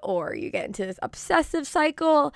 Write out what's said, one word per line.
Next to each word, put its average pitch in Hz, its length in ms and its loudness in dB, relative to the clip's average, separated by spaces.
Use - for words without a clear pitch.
or 175 320 -2
you - 160 -6
get - 140 -4
into 202 220 -6
this 185 160 -8
obsessive - 640 0
cycle, 311 680 2